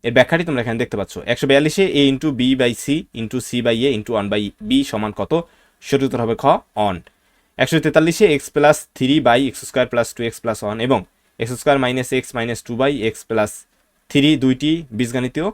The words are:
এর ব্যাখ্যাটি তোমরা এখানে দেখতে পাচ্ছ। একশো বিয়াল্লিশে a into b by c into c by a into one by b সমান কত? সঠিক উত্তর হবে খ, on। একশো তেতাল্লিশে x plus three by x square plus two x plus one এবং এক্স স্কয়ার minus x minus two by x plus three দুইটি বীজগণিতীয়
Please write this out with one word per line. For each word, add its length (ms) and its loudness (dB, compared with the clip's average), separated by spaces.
এর 120 -2
ব্যাখ্যাটি 300 2
তোমরা 140 -2
এখানে 200 -4
দেখতে 180 -4
পাচ্ছ। 140 -8
একশো 180 -2
বিয়াল্লিশে 340 4
a 20 6
into 160 -2
b 20 -4
by 120 2
c 20 -14
into 180 -6
c 20 -12
by 100 2
a 100 4
into 140 -8
one 120 -4
by 100 0
b 20 -4
সমান 300 -4
কত? 120 -2
সঠিক 200 0
উত্তর 160 -4
হবে 180 -2
খ, 20 -8
on। 80 -2
একশো 220 0
তেতাল্লিশে 420 4
x 20 -16
plus 220 6
three 300 2
by 140 6
x 20 -16
square 220 0
plus 220 0
two 180 -6
x 20 -18
plus 140 -4
one 160 -6
এবং 140 2
এক্স 180 -6
স্কয়ার 240 2
minus 240 -2
x 20 -14
minus 280 -4
two 160 -6
by 100 2
x 20 -14
plus 220 0
three 320 4
দুইটি 280 0
বীজগণিতীয় 560 -4